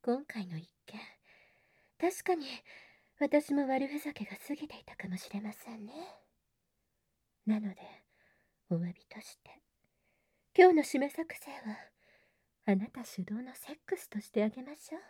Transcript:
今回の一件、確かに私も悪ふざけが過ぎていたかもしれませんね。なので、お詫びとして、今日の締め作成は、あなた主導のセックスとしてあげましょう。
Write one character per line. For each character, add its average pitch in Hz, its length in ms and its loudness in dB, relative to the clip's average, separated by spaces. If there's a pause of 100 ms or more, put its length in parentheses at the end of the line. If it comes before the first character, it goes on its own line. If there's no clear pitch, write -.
今 254 240 0
回 202 220 -8
の 170 100 -8
一 170 140 -12 (140)
件、 214 120 -16 (1000)
確 - 240 0
か 370 100 2
に 269 300 -6 (560)
私 294 340 4
も 277 140 2
悪 262 200 2
ふ 294 120 -4
ざ 294 140 -8
け 220 100 -8
が - 140 -10
過 - 180 -8
ぎ 302 120 -10
て - 120 -16
い - 60 -20
た - 100 -18
か 185 140 -10
も 180 80 -4
し - 120 -10
れ 202 120 -6
ま 214 100 -8
せ 226 240 -16
ん 214 100 -12
ね。 240 80 -16 (1500)
な 214 140 2
の 202 160 -6
で、 - 300 -20 (640)
お 175 60 2
詫 175 180 -2
び - 120 -20
と - 140 -18
し - 200 -18
て、 - 220 -20 (960)
今 370 120 12
日 339 60 8
の 294 80 8
締 - 160 0
め 285 100 0
作 320 260 -8
成 - 160 -16
は、 - 400 -10 (760)
あ 202 100 6
な 196 120 0
た 247 160 -10
主 - 160 -10
導 185 140 -4
の 247 200 -8
セ - 200 -12
ッ - 120 -14
ク 381 120 -2
ス - 120 -14
と 208 120 -6
し - 100 -16
て 220 100 2
あ 214 80 4
げ 254 140 -10
ま 285 140 -12
し - 180 -12
ょ - 20 -8
う。 392 120 -12